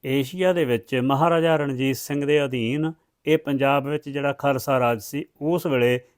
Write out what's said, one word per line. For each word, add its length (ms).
ਏਸ਼ੀਆ 480
ਦੇ 120
ਵਿੱਚ 300
ਮਹਾਰਾਜਾ 600
ਰਣਜੀਤ 400
ਸਿੰਘ 300
ਦੇ 180
ਅਧੀਨ 480
ਇਹ 120
ਪੰਜਾਬ 500
ਵਿੱਚ 200
ਜਿਹੜਾ 240
ਖਾਲਸਾ 480
ਰਾਜ 200
ਸੀ, 240
ਉਸ 260
ਵੇਲੇ 340